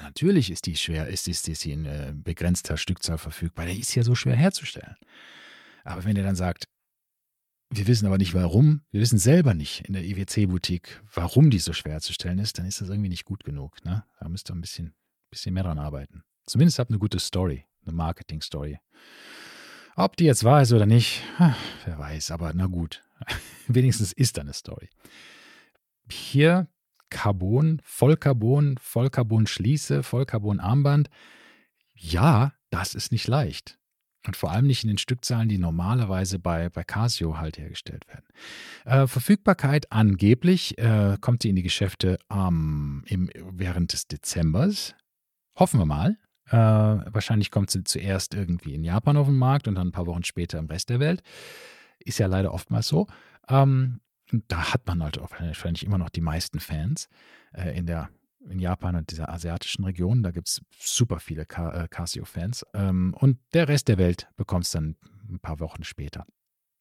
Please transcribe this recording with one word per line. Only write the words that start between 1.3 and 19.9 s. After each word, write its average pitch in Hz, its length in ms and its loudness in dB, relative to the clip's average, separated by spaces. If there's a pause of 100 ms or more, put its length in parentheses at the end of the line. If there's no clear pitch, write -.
ist 80 140 -6
sie 76 120 -6
in, 78 120 -6
äh, 71 300 -8
begrenzter 82 600 -2
Stückzahl 85 420 -2
verfügbar. 82 480 -6
Der 90 100 -4
ist - 160 -6
ja 123 80 4
so 117 140 4
schwer 127 200 2
herzustellen.“ - 600 0 (880)
Aber 87 200 -10
wenn 104 140 2
ihr 98 60 0
dann 98 120 0
sagt, 90 320 -2 (1080)
„Wir 101 120 -4
wissen 110 180 4
aber 95 140 2
nicht 90 160 0
warum, 110 460 4 (100)
wir 101 100 0
wissen 117 160 4
selber 127 380 6
nicht 73 260 -8
in - 120 -8
der 95 100 -4
I 95 120 -6
W 95 120 -4
C-Boutique, 90 760 -2 (100)
warum 131 380 4
die 113 80 6
so 82 160 -4
schwer 76 200 -8
herzustellen 87 440 -6
ist“, 107 220 -6
dann 87 80 -6
ist - 140 -8
das 92 80 -8
irgendwie 101 200 -2
nicht 85 160 -8
gut - 180 -10
genug, 71 400 -12
ne? 92 220 -4 (140)
Da - 100 -12
müsst 90 220 -10
ihr 92 40 -8
ein 85 60 -8
bisschen, 85 320 -12 (380)
bisschen - 240 -6
mehr 95 80 0
dran 82 160 -4
arbeiten. 73 440 -10 (220)
Zumindest 156 320 4
habt 120 140 -2
eine 107 80 0
gute 95 200 -2
Story, 87 460 -4 (180)
eine 82 120 -8
Marketing-Story. 78 840 -6 (1160)